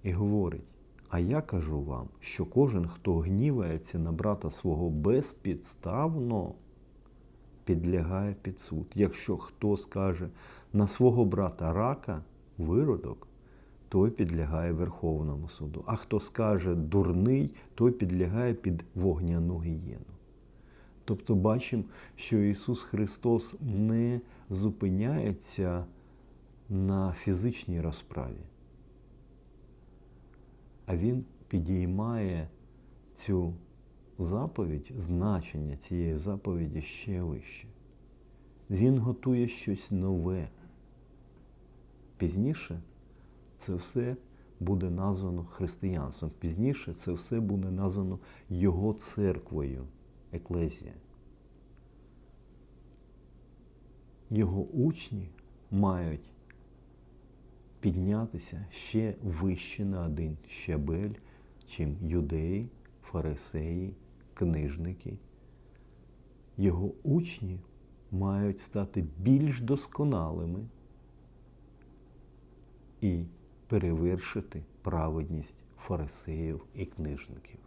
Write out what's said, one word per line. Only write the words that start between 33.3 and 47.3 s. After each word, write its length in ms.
заповідь, 800
значення 800
цієї 420
заповіді 640
ще 400
вище. 460
Він 280
готує 500
щось 420
нове. 580
Пізніше 640
це 180
все 420
буде 300
названо 540
християнством. 920
Пізніше 540
це 200
все 280